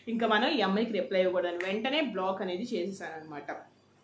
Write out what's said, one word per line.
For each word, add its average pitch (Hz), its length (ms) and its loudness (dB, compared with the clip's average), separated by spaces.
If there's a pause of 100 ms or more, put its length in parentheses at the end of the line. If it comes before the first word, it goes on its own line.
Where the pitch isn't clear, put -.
ఇంకా 226 180 0
మనం 226 220 4
ఈ 302 120 2
అమ్మాయికి 202 320 2
రిప్లై 185 280 2
ఇవ్వకూడదని 180 360 2
వెంటనే 220 440 0
బ్లాక్ 190 420 -2
అనేది 185 200 -4
చేసేసాను 170 600 -6
అనమాట. 151 340 -10 (480)